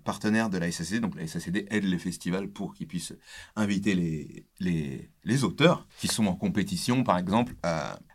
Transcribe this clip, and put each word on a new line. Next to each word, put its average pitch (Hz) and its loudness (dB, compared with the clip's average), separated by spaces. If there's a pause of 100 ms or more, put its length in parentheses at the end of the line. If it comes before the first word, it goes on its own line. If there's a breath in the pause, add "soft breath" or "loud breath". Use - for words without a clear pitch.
partenaires 107 2
de 92 0
la 85 0
S 85 -4
A - -4
C 90 -2
D, 120 2
donc 101 -2
la 85 -8
S 80 -6
A 85 -4
C 85 -6
D 101 -2
aide 104 0
les 92 2
festivals 92 -4
pour 98 -8
qu'ils 80 -10
puissent - -6 (420 loud breath)
inviter 101 2
les, 80 -4 (140)
les, 80 -2 (140)
les 120 2
auteurs 143 4 (140)
qui - -2
sont - 2
en 92 4
compétition, 110 0
par 95 4
exemple, 110 2
à, 76 -2 (160)